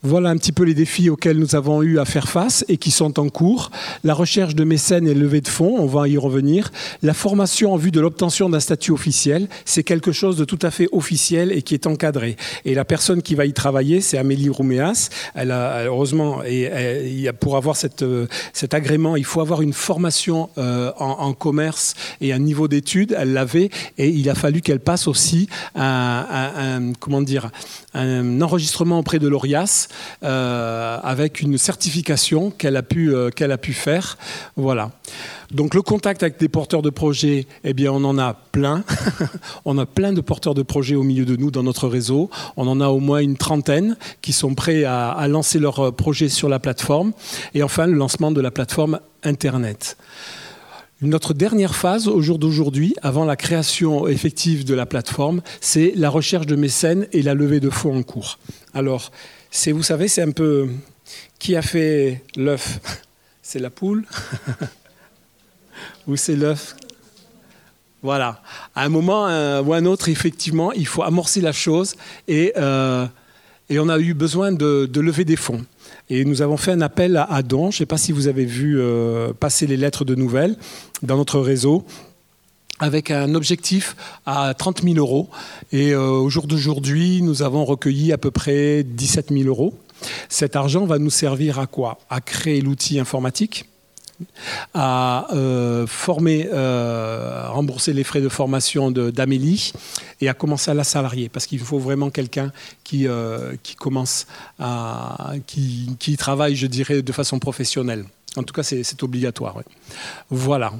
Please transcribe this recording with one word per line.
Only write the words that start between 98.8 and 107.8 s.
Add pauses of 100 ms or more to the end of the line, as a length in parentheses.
de,
d'Amélie (480)
et
à
commencer
à
la
salarier,
parce
qu'il
faut
vraiment
quelqu'un (320)
qui,
euh,
qui
commence (320)
à, (160)
qui,
qui
travaille,
je
dirais,
de
façon
professionnelle. (320)